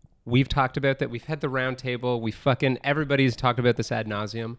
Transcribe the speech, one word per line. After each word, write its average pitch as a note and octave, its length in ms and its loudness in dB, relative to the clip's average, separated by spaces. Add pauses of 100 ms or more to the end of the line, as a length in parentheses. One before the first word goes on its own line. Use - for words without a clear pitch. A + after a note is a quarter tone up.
(240)
We've B2+ 240 2
talked C3 280 0
about C3+ 220 0
that. C3 100 -2
We've A#2+ 160 -8
had D#3 160 -6
the D3 80 -4
round B2+ 300 -2
table. B2 420 -2
We A2+ 120 -2
fucking, C3 520 2
everybody's C#3 500 2
talked B2 240 0
about A#2+ 180 4
this - 140 -4
ad A2+ 160 -4
nauseum. A2 520 -6